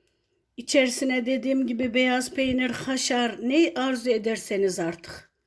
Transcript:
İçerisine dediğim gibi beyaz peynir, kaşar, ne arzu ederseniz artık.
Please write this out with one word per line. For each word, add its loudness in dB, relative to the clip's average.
İçerisine 2
dediğim 0
gibi -2
beyaz 2
peynir, 0
kaşar, -2
ne 4
arzu 0
ederseniz 0
artık. -6